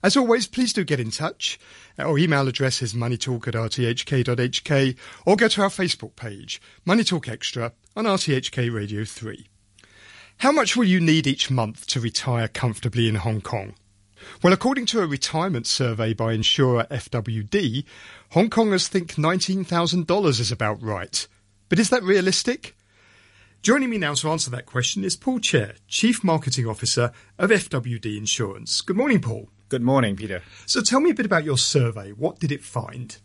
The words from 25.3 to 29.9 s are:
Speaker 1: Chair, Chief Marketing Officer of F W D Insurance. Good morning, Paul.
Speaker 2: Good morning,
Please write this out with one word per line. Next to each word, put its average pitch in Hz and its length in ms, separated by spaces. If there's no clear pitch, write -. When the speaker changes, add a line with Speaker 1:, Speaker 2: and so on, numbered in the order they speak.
Speaker 1:
Chair, 110 360
Chief - 380
Marketing 151 420
Officer 120 460
of 196 140
F 196 160
W 120 320
D 104 180
Insurance. 107 640
Good 185 160
morning, 247 240
Paul. 110 280
Speaker 2:
Good 131 140
morning, 120 340